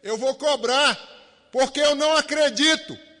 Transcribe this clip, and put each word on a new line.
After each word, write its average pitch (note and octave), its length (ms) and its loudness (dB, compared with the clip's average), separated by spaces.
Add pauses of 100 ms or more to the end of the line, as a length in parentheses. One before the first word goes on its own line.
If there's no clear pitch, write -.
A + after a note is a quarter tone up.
Eu A3 140 -6
vou C4 180 -2
cobrar, C4 640 0 (540)
porque C4 260 0
eu D4 160 2
não D4+ 220 2
acredito D4 800 0 (220)